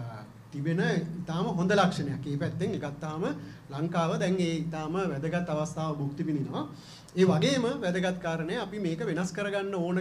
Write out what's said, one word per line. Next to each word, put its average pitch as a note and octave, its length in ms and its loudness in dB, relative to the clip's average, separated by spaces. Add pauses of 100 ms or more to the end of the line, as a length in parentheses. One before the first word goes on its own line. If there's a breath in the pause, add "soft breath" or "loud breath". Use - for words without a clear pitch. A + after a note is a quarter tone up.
(480)
තිබෙන D#3 320 0 (360)
ඉතාම E3+ 300 -2
හොඳ F#3 260 2
ලක්ෂණයක්. C#3+ 540 4
මේ C#3+ 120 -2
පැත්තෙන් E3+ 420 -2
ගත්තාම D3+ 440 -4 (440 loud breath)
ලංකාව E3 520 0
දැන් F#3 180 2
ඒ E3 200 2
ඉතාම D#3 360 -4
වැදගත් E3+ 560 0
අවස්ථාව D3+ 480 0
භුක්ති C#3+ 280 -2
විඳිනවා. D3+ 400 0 (500 loud breath)
ඒ F#3 100 6
වගේම A3+ 400 6 (140)
වැදගත් F3+ 420 0
කාරණය E3 360 -2
අපි G#3 220 -6
මේක E3 200 0
වෙනස් D#3+ 320 -2
කරගන්න G3 440 -2
ඕන F3+ 260 2